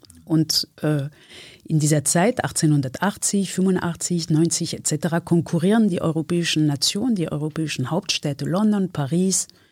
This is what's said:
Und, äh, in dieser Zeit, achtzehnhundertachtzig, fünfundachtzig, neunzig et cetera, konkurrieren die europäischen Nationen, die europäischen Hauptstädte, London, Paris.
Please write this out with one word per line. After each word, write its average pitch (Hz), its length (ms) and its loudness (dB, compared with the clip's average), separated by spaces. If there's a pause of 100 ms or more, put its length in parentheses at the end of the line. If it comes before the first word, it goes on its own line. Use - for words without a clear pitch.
(240)
Und, 160 420 0 (160)
äh, 147 260 0 (540)
in 160 160 0
dieser 151 260 2
Zeit, 175 400 2
achtzehnhundertachtzig, 151 1080 0
fünfundachtzig, 175 760 0
neunzig 160 460 2
et - 120 -8
cetera, 165 340 -2
konkurrieren 175 680 2
die 175 140 -2
europäischen 160 640 0
Nationen, 202 480 0
die 165 160 -2
europäischen 151 640 -4
Hauptstädte, 143 520 -4
London, 196 460 0
Paris. 175 560 -2 (240)